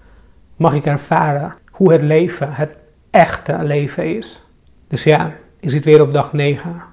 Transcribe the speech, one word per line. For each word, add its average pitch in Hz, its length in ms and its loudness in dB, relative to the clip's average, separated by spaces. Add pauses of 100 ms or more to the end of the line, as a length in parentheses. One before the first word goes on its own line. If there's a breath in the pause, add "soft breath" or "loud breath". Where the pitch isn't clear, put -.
(560 soft breath)
mag 156 180 0
ik 147 120 -2
ervaren 151 680 -2 (180)
hoe 185 200 2
het 160 100 4
leven, 156 520 0
het 151 240 -8 (320)
echte 165 540 0
leven 147 540 -4
is. - 260 -16 (440)
Dus - 160 -6
ja, 156 280 2 (280)
ik 160 100 -6
zit 143 160 -2
weer 151 160 8
op 139 120 0
dag 143 200 -2
negen 147 600 -4